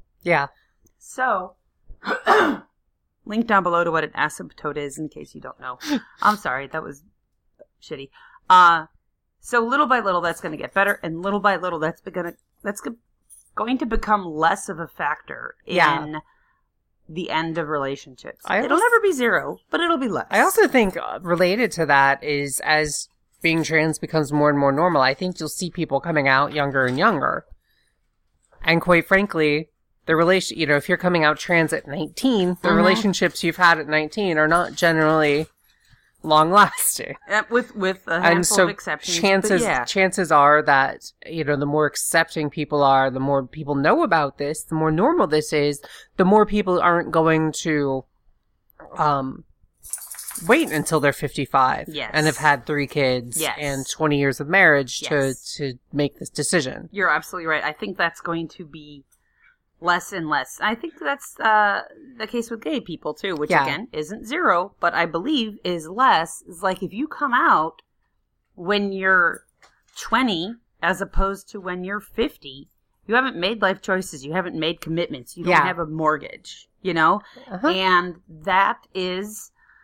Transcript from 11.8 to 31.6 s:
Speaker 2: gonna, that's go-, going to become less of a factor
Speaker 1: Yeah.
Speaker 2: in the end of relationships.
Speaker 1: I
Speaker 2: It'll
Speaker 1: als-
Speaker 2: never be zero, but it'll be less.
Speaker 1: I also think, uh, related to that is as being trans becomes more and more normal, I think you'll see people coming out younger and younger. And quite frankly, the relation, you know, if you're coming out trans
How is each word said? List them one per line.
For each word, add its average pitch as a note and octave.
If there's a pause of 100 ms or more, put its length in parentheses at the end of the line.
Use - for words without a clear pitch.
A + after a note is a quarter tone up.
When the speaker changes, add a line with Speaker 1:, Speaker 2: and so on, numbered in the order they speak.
Speaker 2:
gonna, F3 (300)
that's G#3
go-, A#3+ (600)
going B3
to C#4+
become G#3+
less D#3+
of D#3+
a E3
factor - (100)
Speaker 1:
Yeah. D3+
Speaker 2:
in D3+ (920)
the E3
end D#3+
of D#3
relationships. C#3
Speaker 1:
I F#3+
Speaker 2:
It'll C4
Speaker 1:
als- F#4
Speaker 2:
never A#4
be G4+
zero, F#3+ (140)
but D#4+
it'll E4+
be C4
less. D#3
Speaker 1:
I G#3
also F#4+
think, A3
uh, E2
related F3+
to E3
that C#3
is C#3+
as D3+ (320)
being E3
trans D#3
becomes D3+
more D3
and C#3+
more C#3
normal, D3+
I C3+
think F3+
you'll D#3
see F3
people C#3+
coming D3+
out C#3
younger C#3
and B2+
younger. D#3+ (1160)
And E3
quite E3+
frankly, E3 (360)
the E3
relation, F3
you D#3
know, D3
if C#3+
you're F3+
coming F3
out D3+
trans E3